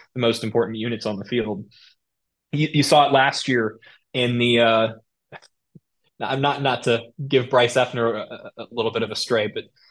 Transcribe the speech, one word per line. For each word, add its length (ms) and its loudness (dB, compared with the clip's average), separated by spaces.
the 60 -8
most 240 0
important 340 -2
units 280 -6
on 120 -4
the 80 -10
field. 400 -4
You, 200 0
you 100 2
saw 240 4
it 40 0
last 360 2
year 300 -2
in 240 -2
the, 240 2
uh, 260 4
I'm 220 -4
not, 200 0
not 220 -2
to 180 2
give 220 2
Bryce 260 4
Effner 400 0
a, 420 -12
a, 60 -12
a 80 -16
little 200 -2
bit 120 -2
of 80 -6
a 40 -8
stray, 320 0
but, 180 -8